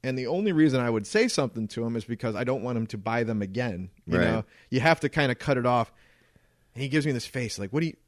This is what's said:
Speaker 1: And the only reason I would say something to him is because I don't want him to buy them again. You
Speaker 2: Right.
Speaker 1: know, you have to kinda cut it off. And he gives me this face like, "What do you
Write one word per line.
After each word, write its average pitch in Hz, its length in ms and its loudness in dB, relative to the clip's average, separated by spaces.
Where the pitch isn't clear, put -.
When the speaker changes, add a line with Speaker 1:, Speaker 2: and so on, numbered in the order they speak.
Speaker 1:
And 131 140 -4
the 127 100 -6
only 185 260 0
reason 151 260 6
I 120 100 0
would 110 180 0
say 226 200 2
something 117 420 -2
to 117 140 -4
him 117 140 -4
is 110 80 -4
because 117 300 -4
I 104 100 -2
don't 127 180 -2
want 123 140 -2
him 113 100 -2
to 107 100 -10
buy 113 260 -2
them 110 180 0
again. 95 480 -4
You - 140 2
Speaker 2:
Right. 87 60 4
Speaker 1:
know, 110 200 0
you 127 100 0
have 156 220 4
to 143 80 0
kinda 139 260 2
cut 139 220 0
it 120 80 -2
off. 123 260 2
And 120 80 -8
he 139 40 -4
gives 143 180 2
me 151 60 2
this 123 140 -2
face 123 340 -6
like, 101 140 -6
"What 151 80 0
do 170 60 0
you 156 80 -8